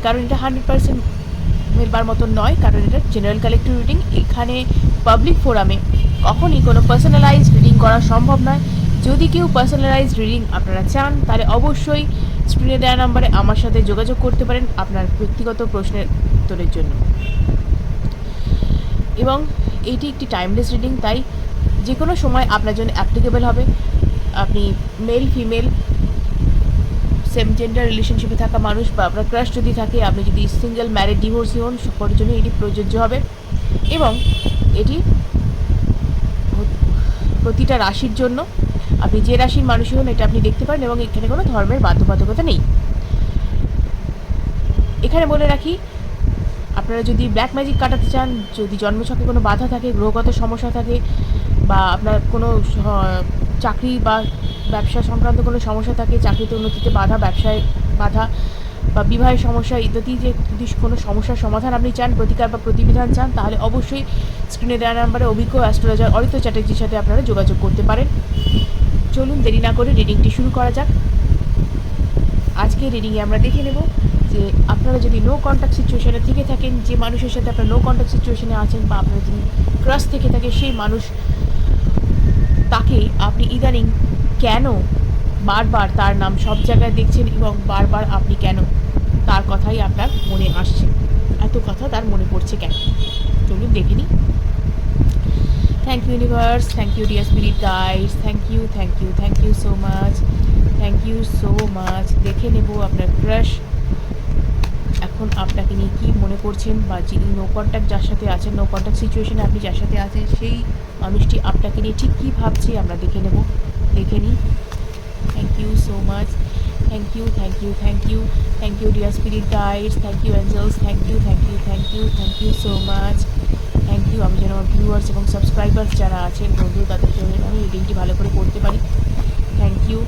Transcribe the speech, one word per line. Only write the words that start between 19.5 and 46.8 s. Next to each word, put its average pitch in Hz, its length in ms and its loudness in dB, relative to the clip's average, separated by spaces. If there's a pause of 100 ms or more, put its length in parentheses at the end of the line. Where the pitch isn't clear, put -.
এটি 254 200 -4
একটি 269 220 -8
টাইমলেস 196 400 -2
রিডিং, 247 180 -2 (120)
তাই 220 140 0 (680)
যে 254 140 -2
কোনো 214 120 0 (100)
সময় 254 240 2 (100)
আপনার 208 220 -2
জন্য 185 180 -2
অ্যাপ্লিকেবল 220 520 2
হবে। 214 140 2 (800)
আপনি 202 200 0 (460)
মেল, 240 160 0 (100)
ফিমেল, 226 320 -2 (1700)
সেম 226 160 0 (100)
জেন্ডার 233 340 0
রিলেশনশিপে 220 500 0
থাকা - 160 0 (100)
মানুষ 208 180 0 (100)
বা 202 120 0
আপনার 214 220 -2
ক্রাশ 240 180 -2 (100)
যদি 226 220 0
থাকে, 220 180 -2 (100)
আপনি 190 200 0
যদি - 140 2 (180)
সিঙ্গেল, 233 360 -4
ম্যারিড, 202 280 2
ডিভোর্সি 226 400 -2
হন, 247 100 -4 (120)
সকলের 202 340 -2
জন্য 226 100 2 (100)
এটি 226 100 2 (100)
প্রযোজ্য 202 340 -2 (100)
হবে। 202 140 -2 (800)
এবং 285 160 2 (680)
এটি 269 160 0 (2500)
প্রতিটা 233 320 0 (100)
রাশির 208 380 -4
জন্য, 247 180 -2 (640)
আপনি 214 140 2 (100)
যে 240 140 2
রাশির 269 300 2
মানুষই 240 260 0
হন, 262 160 0
এটা 214 140 2
আপনি 226 180 2
দেখতে - 220 0
পারেন 294 200 -2
এবং 240 180 -2
এখানে 226 260 -4
কোনো 339 100 -2 (100)
ধর্মের 220 340 0
বাধ্যবাধকতা - 600 2
নেই। - 100 0 (2500)
এখানে 320 260 2
বলে 285 200 2
রাখি, 311 200 -2 (1080)
আপনারা 226 320 -4